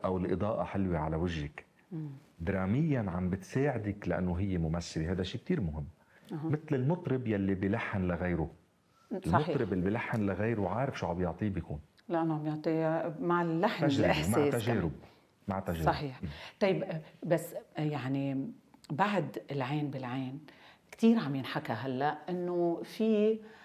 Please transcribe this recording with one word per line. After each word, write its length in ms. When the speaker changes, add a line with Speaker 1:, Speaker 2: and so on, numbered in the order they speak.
Speaker 1:
أو 120
الإضاءة 460
حلوة 340
على 180
وجهك. 500
Speaker 2:
مم. 180
Speaker 1:
دراميا 680
عم 220
بتساعدك 800
لأنه 260
هي 240
ممثلة، 540
هذا 120
شيء 180
كتير 200
مهم. 240
Speaker 2:
أها. 80
Speaker 1:
مثل 260
المطرب 520
يلي 280
بلحن 520
لغيره. 440
Speaker 2:
صحيح. 240
Speaker 1:
المطرب 240
اللي 160
بلحن 360
لغيره 440
عارف 300
شو 80
عم 140
يعطيه 280
بيكون. 300
Speaker 2:
لأنه 240
عم 140
يعطيه 720
مع 200
اللحن 460
Speaker 1:
تجربة، 180
Speaker 2:
الإحساس 320
Speaker 1:
مع 60
تجارب. 200
Speaker 2:
كمان. 120
Speaker 1:
مع 120
تجارب. 260
Speaker 2:
صحيح. 380
Speaker 1:
مم. 60
Speaker 2:
طيب، 240
بس 320
يعني 720
بعد 500
العين 400
بالعين 480
كتير 280
عم 160
ينحكى 380
هلأ 440
إنه 540
في، 560